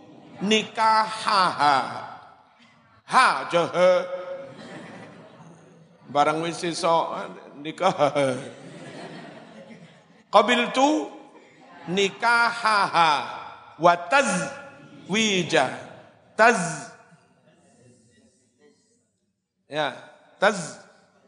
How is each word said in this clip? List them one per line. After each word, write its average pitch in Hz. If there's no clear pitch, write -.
nikahaha. 208
Ha 240
aja 170
he. 180
Barang 151
wis 165
iso 165
nikah. 156
Qabiltu 247
nikahaha 202
wa 170
tazwija. 185
Taz-, 180
ya, 139
taz-, 175